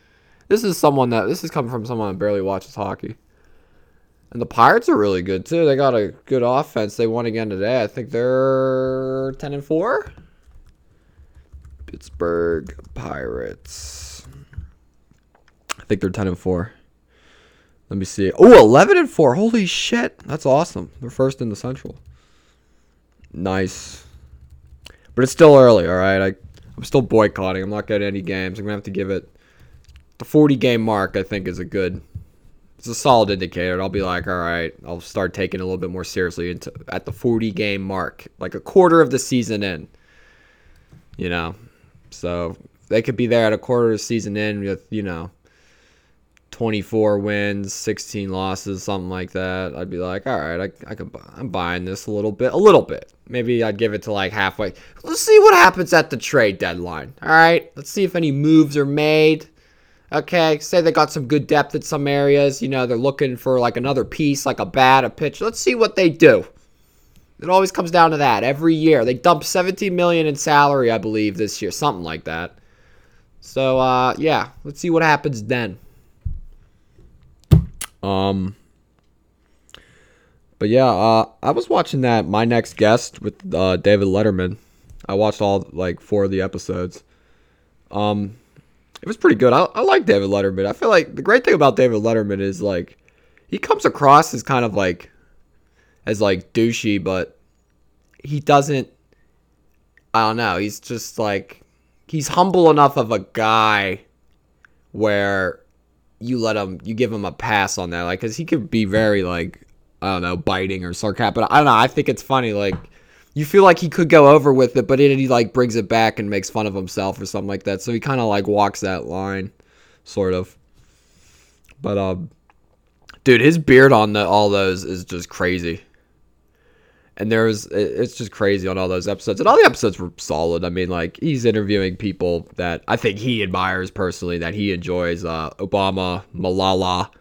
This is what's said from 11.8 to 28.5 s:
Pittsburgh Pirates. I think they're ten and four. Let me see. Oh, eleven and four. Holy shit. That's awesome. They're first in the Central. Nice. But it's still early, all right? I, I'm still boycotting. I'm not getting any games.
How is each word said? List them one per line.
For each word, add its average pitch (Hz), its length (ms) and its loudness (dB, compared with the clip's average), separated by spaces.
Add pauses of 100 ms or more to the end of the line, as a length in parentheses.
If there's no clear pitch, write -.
Pittsburgh 85 920 -6 (140)
Pirates. - 1300 -14 (1500)
I - 60 -20
think 101 140 -4
they're 92 120 -4
ten 95 160 -4
and 90 100 -4
four. 90 340 -4 (1160)
Let 98 80 -6
me 95 80 -4
see. 95 320 -2
Oh, 214 220 12
eleven 151 380 8
and 320 120 2
four. 139 240 4
Holy 214 320 0
shit. - 540 -4
That's - 260 -10
awesome. 139 460 0 (100)
They're 120 80 -12
first 135 320 -2
in 117 80 -6
the 104 60 -6
Central. 127 400 -12 (1400)
Nice. 95 720 -6 (1120)
But 123 80 2
it's 131 80 0
still 151 240 10
early, 117 320 8
all 90 80 0
right? 95 260 2
I, 95 140 0 (420)
I'm - 60 -14
still - 180 2
boycotting. 95 600 0
I'm 98 80 -8
not 104 160 -8
getting 101 200 -2
any 98 140 -6
games. 95 380 -6